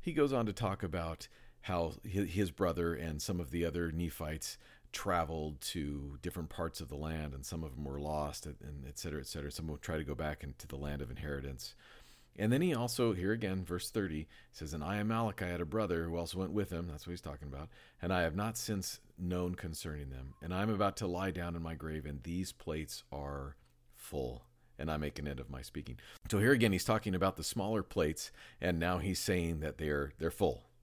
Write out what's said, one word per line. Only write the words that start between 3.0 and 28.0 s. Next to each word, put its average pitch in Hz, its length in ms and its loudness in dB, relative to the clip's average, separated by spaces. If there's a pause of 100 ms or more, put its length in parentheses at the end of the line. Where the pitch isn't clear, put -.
some 92 180 0
of 73 120 -2
the 85 160 2
other 82 260 2
Nephites 78 640 -2 (360)
traveled 80 680 0
to 71 640 -2
different 85 260 -4
parts - 320 -4
of 78 80 -8
the 73 80 -6
land, 78 380 -2
and 67 100 -8
some 80 180 -4
of 73 120 -6
them 73 100 -4
were 69 160 -4
lost, 76 460 -2
and, 71 160 -8
and 69 260 -8
et 69 100 -10
cetera, 76 220 -4
et 65 60 -8
cetera. 71 260 -6
Some 80 160 -6
will 73 80 -2
try 80 220 -2
to 78 60 -2
go 71 100 -4
back 76 280 -2
into 69 240 -10
the 69 120 -8
land 71 240 -2
of 60 80 -6
inheritance. 67 640 -6 (640)
And 107 140 4
then 135 120 6
he 180 100 4
also, 120 400 4
here 92 200 2
again, 95 320 0
verse 87 260 -4
thirty, 80 360 0 (260)
says, 78 200 -8
"And 78 100 -2
I, 101 200 0
Amaleki, 110 480 0
had 85 100 0
a 85 60 0
brother 87 380 2
who 82 120 0
also 85 220 -2
went 92 140 0
with 98 180 2
him," 85 180 -2
that's 76 180 -8
what 85 40 -6
he's 87 100 -4
talking 73 280 -8
about, 69 200 -8 (320)
"and 92 120 2
I 90 100 6
have 82 140 4
not 110 200 0
since - 440 -2 (180)
known 90 380 0
concerning 76 520 -6
them. 67 320 -8
And 87 140 -4
I 95 80 2
am 107 80 2
about 98 280 4
to 110 80 -2
lie 92 260 2
down 87 240 -2
in 82 60 -2
my 80 120 -4
grave, 78 320 -4
and 73 160 -6
these 87 300 -2
plates 78 500 -6 (100)
are 69 440 -6 (380)
full." 62 500 -4 (340)
And 78 120 -2
I 78 60 2
make 76 220 -2
an 73 100 -4
end 67 120 -4
of 64 100 -10
my 65 100 -8
speaking. 65 380 -8 (320)
So 104 80 4
here 113 140 8
again, 113 200 8
he's 92 120 4
talking 110 300 2
about 95 220 4
the 80 80 -6
smaller 104 380 0
plates, - 480 0 (300)